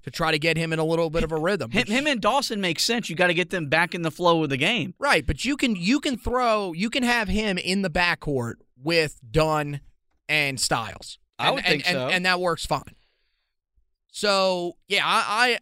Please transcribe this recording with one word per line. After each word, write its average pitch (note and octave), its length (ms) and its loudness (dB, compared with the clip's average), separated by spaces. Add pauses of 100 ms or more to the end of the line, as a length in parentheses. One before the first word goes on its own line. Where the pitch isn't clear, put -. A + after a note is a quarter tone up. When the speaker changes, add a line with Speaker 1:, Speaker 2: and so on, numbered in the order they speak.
Speaker 1:
to - 60 -12
try D#3+ 220 -2
to D#3 80 2
get D#3+ 160 2
him E3 160 -2
in D#3+ 80 -2
a D#3+ 60 0
little E3 240 0
bit D#3+ 160 0
of D#3+ 80 -6
a D#3+ 40 -2
rhythm. D#3 340 -2
Speaker 2:
Him, G#3+ 100 2
Speaker 1:
But G#3 120 -2
Speaker 2:
him C#4 140 0
and C4 140 0
Dawson A3 400 0
makes F3+ 220 -2
sense. A#3 260 -2
You D#3+ 80 -6
gotta F3+ 160 4
get E3+ 160 -2
them E3+ 180 -4
back D#3+ 260 0
in F3+ 80 -6
the D#3+ 100 -2
flow E3+ 320 4
of D3 60 -2
the C3+ 60 0
game. F3+ 420 -2
Speaker 1:
Right, B3+ 300 2
but D#3+ 160 -4
you C#4+ 140 -2
can, A#3 180 0
you G3 240 2
can C#4 180 -4
throw, A3+ 540 -2
you F3+ 180 -4
can B3+ 140 -2
have A#3+ 240 0
him G3+ 300 0
in F#3+ 240 -2
the F#3+ 80 -2
backcourt D3+ 640 0 (280)
with D#3 380 0 (100)
Dunn D3+ 520 0 (480)
and C#3+ 280 0
Stiles. - 640 -4 (180)
Speaker 2:
I B2 100 0
Speaker 1:
And, A3 80 2
Speaker 2:
would - 100 -4
Speaker 1:
and, F3+ 60 4
Speaker 2:
think D3+ 160 2
Speaker 1:
and, F3+ 80 2
Speaker 2:
so. B2+ 120 -2
Speaker 1:
and F3+ 180 0
that F3+ 140 4
works F3 260 -2
fine. - 300 -4 (1120)
So, F#3+ 680 0 (100)
yeah, G3 180 0
I, A3 560 2